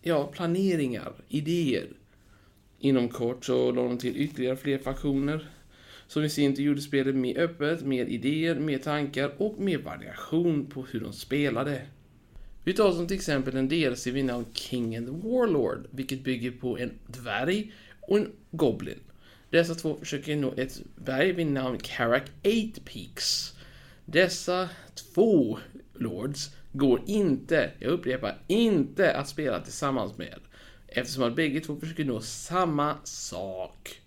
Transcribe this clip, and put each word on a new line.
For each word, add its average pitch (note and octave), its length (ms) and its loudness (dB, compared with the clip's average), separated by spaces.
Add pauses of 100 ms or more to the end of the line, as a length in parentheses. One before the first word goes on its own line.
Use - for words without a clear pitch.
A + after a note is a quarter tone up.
ja, D3+ 240 2
planeringar, E3+ 840 0 (160)
idéer. D3+ 580 0 (920)
Inom C3 300 4
kort B2 360 -2
så B2+ 280 4
la B2 100 2
de B2 160 0
till B2 180 -2
ytterligare C3 400 0
fler C3+ 220 0
faktioner, C#3 720 -2 (560)
som D3+ 180 0
i D3+ 40 2
sin C#3+ 280 4
tur C#3 60 0
gjorde C#3+ 180 2
spelet C3+ 340 2
mer B2+ 240 0
öppet, E3 440 0
mer C3 240 0
idéer, D3+ 480 0
mer C#3+ 240 0
tankar C#3+ 600 -2
och G#3+ 200 -2
mer F#3 200 0
variation D#3 880 0
på C3 240 -10
hur A2+ 100 -2
de G2+ 120 -8
spelade. C3+ 680 0 (840)
Vi F#3 80 0
tar G3 200 6
som E3+ 140 0
till F#3+ 100 -2
exempel C3+ 400 0
en C3 120 2
D D#3+ 160 2
L B2 120 2
C B2 140 -4
vid C3+ 140 0
namn A#2+ 280 -2
King A2+ 440 -4
and A#2 100 -4
the E3+ 220 -6
Warlord, G3+ 600 2
vilket C3 340 -6
bygger B2 260 -2
på A#2+ 280 -4
en B2 120 -4 (160)
dvärg C3 680 -2 (280)
och G3+ 180 2
en - 140 0 (180)
goblin. - 480 0 (520)
Dessa E3 240 4
två D#3+ 220 -2
försöker D3 400 -6
nå C#3 200 0
ett - 260 -6 (140)
berg C#3+ 360 2
vid E3+ 140 0
namn C3 360 0
Karak B2 420 2 (180)
Eight A3 420 0
Peaks. - 720 -4 (500)
Dessa F3+ 640 2 (260)
två E3+ 640 4 (360)
lords A2+ 560 -4 (220)
går C3+ 340 6
inte, D#3+ 720 2
jag B2 120 -2
upprepar, C3 560 -2
INTE G3 680 4
att C#3+ 120 -2
spela B2 320 -2
tillsammans A#2+ 580 -4
med, - 200 -12 (500)
eftersom B2+ 340 -2
att A#2+ 140 2
bägge D#3 240 2
två D3+ 160 -6
försöker D#3+ 280 -6
nå A#2 160 -2
samma D3+ 840 0
sak. - 1000 -10